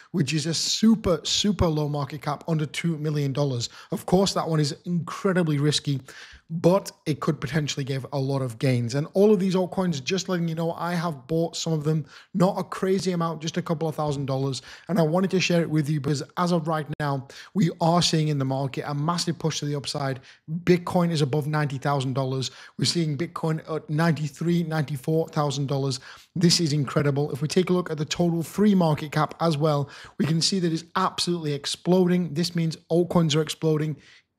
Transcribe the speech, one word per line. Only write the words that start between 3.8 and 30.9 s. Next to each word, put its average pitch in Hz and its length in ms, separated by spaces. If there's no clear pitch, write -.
Of - 160
course, 185 280
that 156 140
one 160 120
is 147 240
incredibly 175 760
risky, 139 440
but 170 420
it 151 140
could 151 220
potentially 147 420
give 131 300
a 147 60
lot 135 240
of 117 180
gains. 120 340
And 143 200
all 208 180
of 202 80
these 185 160
altcoins, 180 480
just 185 240
letting 175 180
you 160 80
know, 165 180
I 170 220
have 160 320
bought 165 300
some - 160
of 156 100
them, 156 220
not 180 260
a 190 40
crazy 190 480
amount, 165 320
just 160 140
a 175 60
couple 165 260
of 143 80
thousand 147 300
dollars. 135 360
And 170 140
I - 20
wanted 175 300
to 185 80
share 170 220
it 156 80
with 151 180
you 151 120
because 143 220
as 175 160
of 165 160
right 156 180
now, 139 260
we 175 160
are 170 220
seeing 156 260
in 147 100
the 135 60
market 135 420
a 147 80
massive 165 420
push 160 240
to - 40
the 147 100
upside. 135 460
Bitcoin 175 480
is 156 120
above 147 260
ninety 147 300
thousand 139 340
dollars. 131 400
We're 156 60
seeing 151 320
Bitcoin 160 460
at 156 140
ninety-three, 165 760
ninety-four 156 640
thousand 143 400
dollars. 139 300
This 165 240
is 151 140
incredible. 143 580
If 127 80
we 147 80
take 180 220
a - 20
look 180 180
at 160 60
the 151 80
total 170 380
free 202 320
market 156 380
cap 156 280
as 165 160
well, 143 320
we - 80
can 160 160
see 196 160
that 170 140
it's 160 120